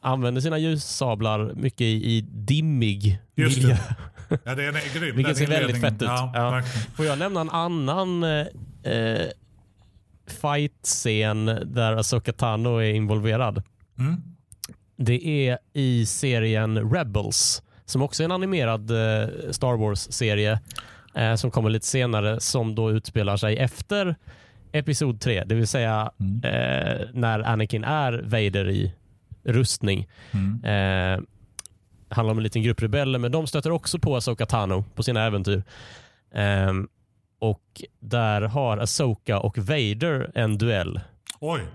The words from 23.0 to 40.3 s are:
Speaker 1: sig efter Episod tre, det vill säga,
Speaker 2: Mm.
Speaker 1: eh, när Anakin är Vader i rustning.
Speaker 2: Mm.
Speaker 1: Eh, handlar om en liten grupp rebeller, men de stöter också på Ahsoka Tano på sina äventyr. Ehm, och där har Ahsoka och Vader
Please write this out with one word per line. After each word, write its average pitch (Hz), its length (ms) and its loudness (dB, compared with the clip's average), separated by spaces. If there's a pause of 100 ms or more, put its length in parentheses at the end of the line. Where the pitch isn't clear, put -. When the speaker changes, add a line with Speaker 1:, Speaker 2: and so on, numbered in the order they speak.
Speaker 1:
sig 107 220 2
efter 180 580 0 (560)
Episod 143 480 0
tre, 104 260 0
det 107 80 0
vill 113 140 4
säga, 113 420 0 (100)
Speaker 2:
Mm. 104 240 -2
Speaker 1:
eh, 65 680 0
när 113 260 0
Anakin 110 440 0
är 139 280 0 (120)
Vader 101 460 0
i 98 220 0 (520)
rustning. 98 640 0 (220)
Speaker 2:
Mm. 101 340 -2
Speaker 1:
Eh, 95 600 0 (840)
handlar 113 240 0
om 110 60 0
en 110 60 0
liten 110 180 -2
grupp 113 200 2
rebeller, 131 360 0
men 120 140 0
de 156 140 0
stöter 156 240 -2
också 170 280 -2
på 139 180 2
Ahsoka 117 300 -2
Tano 98 380 2 (100)
på - 80 -4
sina 117 220 2
äventyr. 101 380 0 (720)
Ehm, 98 540 0 (520)
och - 420 -4 (180)
där 107 420 0
har 113 360 0
Ahsoka 117 600 0
och 107 200 -2
Vader 127 760 0